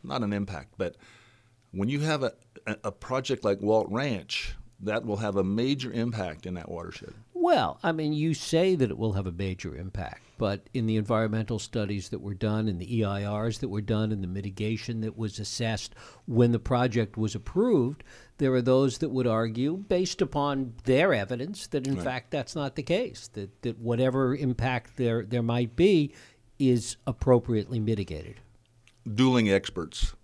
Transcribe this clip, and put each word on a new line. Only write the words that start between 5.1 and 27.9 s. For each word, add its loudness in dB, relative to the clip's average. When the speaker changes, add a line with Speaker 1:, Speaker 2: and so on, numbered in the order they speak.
Speaker 1:
have -2
a 2
major 0
impact -4
in -6
that -10
watershed. -12
Speaker 2:
Well, 4
I 2
mean, 0
you 2
say 2
that 2
it -6
will 0
have 0
a -4
major -6
impact, -8
but -2
in 0
the 2
environmental 0
studies -4
that -6
were -6
done, 0
in -2
the -2
E 4
I 0
Rs -2
that -4
were -2
done, 0
in -2
the -4
mitigation -4
that -6
was -6
assessed -4
when 6
the 2
project 0
was -2
approved, 0
there 2
are 4
those 4
that -2
would 0
argue, 0
based 0
upon 0
their 4
evidence, -4
that -2
in 0
Speaker 1:
Right. -4
Speaker 2:
fact -6
that's -6
not -4
the -6
case, -2
that, -10
that -4
whatever 2
impact -2
there, 0
there -2
might 0
be 6
is 2
appropriately 2
mitigated. -4